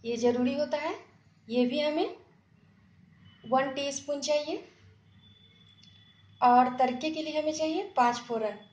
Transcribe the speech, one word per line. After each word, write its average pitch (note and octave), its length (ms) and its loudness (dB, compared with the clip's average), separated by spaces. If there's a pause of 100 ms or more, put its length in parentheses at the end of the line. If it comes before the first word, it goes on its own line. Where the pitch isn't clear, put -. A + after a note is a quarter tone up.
ये A#3 120 -4
ज़रूरी B3 380 2
होता D4 240 -2
है, D#4+ 160 -4 (540)
ये B3 180 2
भी C#4+ 140 -2
हमें D4+ 360 -2 (1300)
one C4 280 0
teaspoon C#4 480 -6
चाहिए। D4 360 -2 (1800)
और B3 380 6
तड़के B3+ 320 0
के D#4 120 -6
लिए D4+ 180 -4
हमें D#4 120 -2
चाहिए D#4+ 320 -2 (120)
पाँच A#3+ 220 2
फोरन। A3 400 -6 (140)